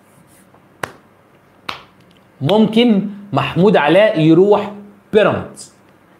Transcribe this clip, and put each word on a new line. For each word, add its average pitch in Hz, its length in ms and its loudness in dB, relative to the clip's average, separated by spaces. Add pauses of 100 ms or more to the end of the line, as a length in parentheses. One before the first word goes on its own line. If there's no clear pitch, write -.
(2500)
ممكن 214 680 0 (260)
محمود 160 440 0
علاء 165 420 2
يروح 180 520 2 (420)
بيراميدز. 143 600 -4 (460)